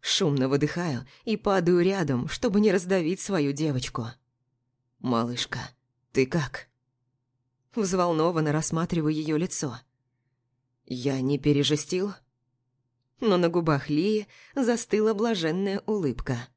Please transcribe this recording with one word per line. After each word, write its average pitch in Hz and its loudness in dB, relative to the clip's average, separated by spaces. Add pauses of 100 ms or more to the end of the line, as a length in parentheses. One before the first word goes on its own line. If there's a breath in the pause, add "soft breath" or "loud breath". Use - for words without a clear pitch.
Шумно 143 0
выдыхаю 143 -2 (200 loud breath)
и 220 0
падаю 180 2
рядом, 170 0
чтобы 208 0
не 208 6
раздавить 180 0
свою 147 0
девочку. 139 -4 (920)
"Малышка, 123 -2 (520)
ты 131 2
как?" 135 -4 (1040)
Взволнованно 170 2
рассматриваю 160 0
ее 156 -2
лицо. 151 -2 (1080)
"Я 131 -4
не 135 0
пережестил?" 147 2 (1040)
Но 202 4
на 170 4
губах 165 0
Лии 202 0 (280 loud breath)
застыла 226 2
блаженная 196 -2
улыбка. 131 -4